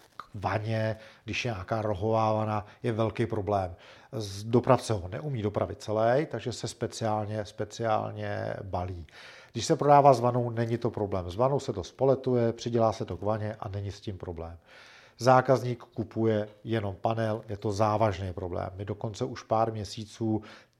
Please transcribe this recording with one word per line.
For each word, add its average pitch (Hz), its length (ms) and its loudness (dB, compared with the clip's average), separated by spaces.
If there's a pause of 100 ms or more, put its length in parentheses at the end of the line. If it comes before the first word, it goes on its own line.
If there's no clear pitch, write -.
(160)
k - 60 -14 (120)
vaně, 110 640 -2 (280)
když - 200 -4
je 123 60 -2
nějaká 107 320 -4
rohová 110 500 0
vana, 107 340 -2 (160)
je 123 100 0
velký 110 340 0
problém. 98 480 -2 (380)
Z-, 104 320 -8
dopravce 120 480 4
ho 90 160 -4
neumí 135 340 -6
dopravit 101 400 -2
celý, 117 440 2
takže 117 260 -6
se 107 160 -8
speciálně, 107 760 -4
speciálně 107 1160 -4
balí. 90 440 -6 (460)
Když 110 140 -4
se 160 100 4
prodává 143 360 8
s 120 80 4
vanou, 120 300 0
není 117 280 0
to 113 120 -2
problém. 95 400 -2
S 87 60 -10
vanou 131 240 2
se - 120 -4
to 92 120 -6
spoletuje, 127 680 2
přidělá 113 400 2
se 110 120 -8
to 95 120 -6
k 85 60 -12
vaně 107 380 -2
a - 80 -8
není 101 240 -6
s - 80 -18
tím 95 180 -10
problém. 82 400 -10 (600)
Zákazník 123 640 4
kupuje 110 680 0 (160)
jenom 101 360 -2
panel, 113 480 -2
je 104 80 -8
to 107 160 -4
závažný 104 600 2
problém. 92 440 -6
My 98 80 -8
dokonce 107 400 -6
už 127 180 -6
pár 113 300 2
měsíců 107 680 -4 (360)